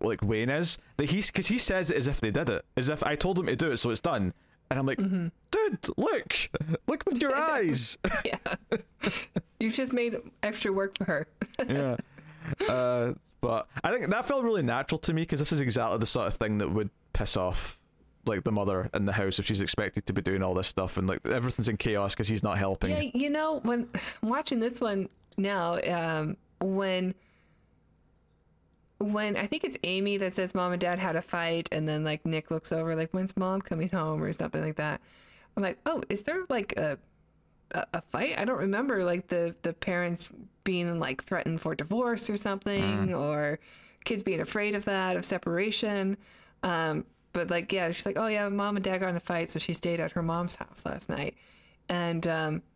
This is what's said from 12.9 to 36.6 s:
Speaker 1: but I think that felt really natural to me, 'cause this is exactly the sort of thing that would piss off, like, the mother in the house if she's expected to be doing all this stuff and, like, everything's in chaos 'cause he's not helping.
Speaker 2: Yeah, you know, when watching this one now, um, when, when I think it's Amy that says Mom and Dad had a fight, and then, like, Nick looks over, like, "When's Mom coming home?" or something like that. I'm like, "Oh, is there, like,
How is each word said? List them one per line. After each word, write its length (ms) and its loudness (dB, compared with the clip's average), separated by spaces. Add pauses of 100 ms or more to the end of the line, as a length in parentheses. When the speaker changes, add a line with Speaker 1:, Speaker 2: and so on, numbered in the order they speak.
Speaker 1:
but 280 0 (160)
I 80 2
think 180 0
that 160 2
felt 180 2
really 180 4
natural 380 0
to 120 0
me, 140 2
'cause 120 0
this 140 0
is 80 2
exactly 380 2
the 80 2
sort 200 2
of 80 0
thing 240 0
that 120 0
would 200 0 (220)
piss 240 0
off, 420 0 (480)
like, 180 0
the 80 0
mother 420 0
in 120 2
the 60 2
house 260 2
if 80 0
she's 140 2
expected 460 -2
to 60 0
be 100 0
doing 200 2
all 120 2
this 140 2
stuff 280 0
and, 120 2
like, 180 -2
everything's 420 0
in 80 2
chaos 380 0
'cause 140 -2
he's 140 0
not 160 0
helping. 320 0
Speaker 2:
Yeah, 240 0
you 160 0
know, 300 0
when 280 0 (340)
watching 380 0
this 200 0
one 280 0 (280)
now, 460 0
um, 540 0 (240)
when, 540 0 (1800)
when 380 0
I 100 0
think 180 -2
it's 200 -2
Amy 340 2
that 160 0
says 200 0
Mom 180 0
and 80 0
Dad 180 0
had 180 0
a 60 -2
fight, 480 -2
and 180 -2
then, 160 0
like, 220 -2
Nick 240 -2
looks 220 -4
over, 240 0
like, 160 -2
"When's 240 -2
Mom 240 0
coming 300 -2
home?" 320 0
or 100 -2
something 320 -2
like 120 -4
that. 240 -2 (560)
I'm 60 0
like, 240 -2
"Oh, 220 0
is 160 -2
there, 240 -2
like, 280 -2